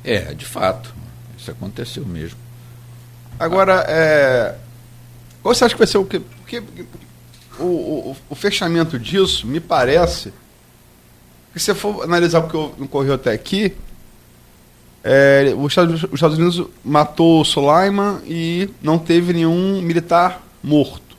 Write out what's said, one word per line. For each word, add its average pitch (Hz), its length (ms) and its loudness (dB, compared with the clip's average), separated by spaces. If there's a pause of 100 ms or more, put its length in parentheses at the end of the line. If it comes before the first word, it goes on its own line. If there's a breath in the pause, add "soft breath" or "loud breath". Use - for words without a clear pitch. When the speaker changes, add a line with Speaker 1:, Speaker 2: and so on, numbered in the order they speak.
Speaker 1:
É, 87 300 -4
de - 100 -14
fato. - 480 -4 (460)
Isso - 120 -16
aconteceu - 540 -12
mesmo. 82 320 -10 (1040 loud breath)
Speaker 2:
Agora, 185 480 2
é, 143 640 2 (880)
qual 233 120 2
você 254 100 4
acha 226 100 2
que - 40 -12
vai 226 80 6
ser - 120 -2
o 190 60 2
que, 190 160 -6
porque - 420 -14 (960)
o, 147 60 -4
o, 139 520 -4 (140)
o 143 40 -10
fechamento 165 640 -2
disso, 170 480 0
me 139 140 -4
parece, 147 720 0 (1200)
que 175 60 -14
se - 80 -4
você 202 80 0
for 208 300 -6
analisar 170 360 2
o 160 80 -6
que - 80 -6 (280)
ocorreu 139 300 -2
até 127 180 -2
aqui, 190 400 -2 (1300)
é, 139 540 4
os 139 160 -4
Estados, 165 320 2
os - 80 -8
Estados 156 260 2
Unidos 170 280 0 (180)
matou 156 560 4
o 147 40 0
Soleiman 190 840 2
e 170 440 -4 (120)
não 156 160 2
teve 170 340 2
nenhum 175 500 0
militar 170 600 0 (200)
morto. 143 560 -2